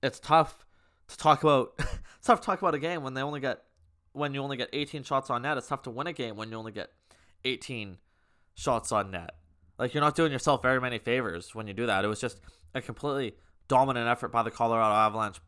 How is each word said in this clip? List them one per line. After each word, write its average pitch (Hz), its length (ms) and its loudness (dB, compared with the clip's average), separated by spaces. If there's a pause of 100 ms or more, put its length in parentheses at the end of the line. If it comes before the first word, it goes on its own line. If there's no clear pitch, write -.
it's 135 160 -4
tough - 460 2 (440)
to - 80 -16
talk 151 260 4
about, 143 320 4
<laughs> - 40 -14
it's - 480 -6
tough 240 140 6
to - 60 -8
talk 190 140 0
about 175 140 0
a 147 40 -2
game 160 240 -4
when 131 120 -8
they 131 80 -4
only 147 180 -4
get, 131 220 -4 (500)
when 143 220 -4
you 139 80 -4
only 139 140 -4
get 120 160 -4
eighteen 143 300 -6
shots 135 280 -2
on 120 120 -2
net. 147 140 -2
It's 123 120 -8
tough 139 140 -4
to 131 80 -10
win 131 160 -6
a - 60 -6
game 113 240 -6
when 110 140 -10
you 113 60 -10
only 113 160 -10
get 98 180 -8 (540)
eighteen 110 540 -6 (560)
shots 117 380 -2
on 101 180 0
net. 87 200 -8 (480)
Like, 123 160 -2
you're 147 60 0
not 147 140 2
doing 165 160 4
yourself 131 320 2
very 131 180 4
many 123 180 -4
favors 110 560 -2
when 110 120 -10
you 101 80 -10
do 117 120 -2
that. 101 180 4
It 104 40 2
was 107 120 -2
just - 200 -6 (340)
a 131 60 -2
completely 135 540 -4 (320)
dominant 127 420 4
effort 120 200 0
by 117 160 2
the 104 80 -4
Colorado 113 420 4
Avalanche 107 540 2